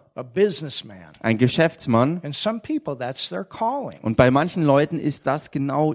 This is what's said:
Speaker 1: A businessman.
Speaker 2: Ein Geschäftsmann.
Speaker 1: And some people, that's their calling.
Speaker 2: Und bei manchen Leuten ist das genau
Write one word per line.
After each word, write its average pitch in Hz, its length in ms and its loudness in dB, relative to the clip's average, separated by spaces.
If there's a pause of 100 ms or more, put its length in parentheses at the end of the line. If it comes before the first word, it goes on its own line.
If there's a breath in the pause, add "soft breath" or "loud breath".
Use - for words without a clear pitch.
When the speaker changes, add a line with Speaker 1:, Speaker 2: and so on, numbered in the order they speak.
(160)
Speaker 1:
A 123 80 -10
businessman. 135 720 -2 (240)
Speaker 2:
Ein 113 160 2
Geschäftsmann. 139 880 2
Speaker 1:
And 147 120 -8
some 220 240 -2
people, 220 380 -6
that's 127 320 -6
their 180 140 -6
calling. 226 580 -6
Speaker 2:
Und 110 160 -2
bei 127 140 6
manchen 165 320 0
Leuten 147 340 2
ist 139 300 -4
das 143 240 -4
genau 143 440 -2